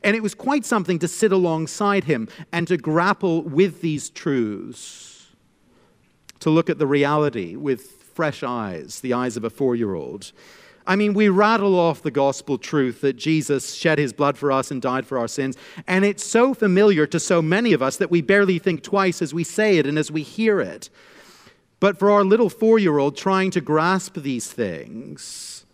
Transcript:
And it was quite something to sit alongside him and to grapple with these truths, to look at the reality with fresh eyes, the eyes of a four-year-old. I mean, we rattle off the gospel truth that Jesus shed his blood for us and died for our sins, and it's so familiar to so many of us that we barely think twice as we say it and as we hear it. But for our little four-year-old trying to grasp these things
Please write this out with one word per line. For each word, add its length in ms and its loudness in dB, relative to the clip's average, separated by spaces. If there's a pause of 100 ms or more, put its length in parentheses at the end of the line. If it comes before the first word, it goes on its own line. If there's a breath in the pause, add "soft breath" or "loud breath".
And 100 2
it 80 -2
was 140 -4
quite 300 -2
something 340 0
to 80 -2
sit 240 0
alongside 720 0
him 240 -2 (240 loud breath)
and 160 -2
to 80 0
grapple 680 0
with 360 0
these 300 -4
truths, 1160 -6 (1120 soft breath)
to 80 0
look 200 2
at 80 -2
the 100 0
reality 680 0
with 340 -4 (240)
fresh 300 -4
eyes, 560 -8
the 140 -2
eyes 240 -2
of 80 -8
a 40 -4
four-year-old. 840 -4 (520 loud breath)
I 120 2
mean, 160 2
we 160 4
rattle 500 4
off 220 0
the 100 -4
gospel 460 -2
truth 420 -2
that 140 0
Jesus 600 -2
shed 240 0
his 140 -2
blood 260 0
for 140 -2
us 180 0
and 120 -8
died 260 -4
for 100 -6
our 120 -4
sins, 260 -6 (320 loud breath)
and 160 2
it's 220 -2
so 280 4
familiar 540 4
to 140 -2
so 200 2
many 300 2
of 100 2
us 140 -2
that 160 -2
we 100 2
barely 380 2
think 240 -4
twice 380 0
as 120 -4
we 120 -2
say 320 2
it 100 2
and 100 -2
as 140 -2
we 120 -4
hear 360 0
it. 300 -8 (920 loud breath)
But 180 2
for 140 4
our 140 6
little 240 4
four-year-old 680 2
trying 360 0
to 100 -2
grasp 540 0
these 360 -6
things 1200 -10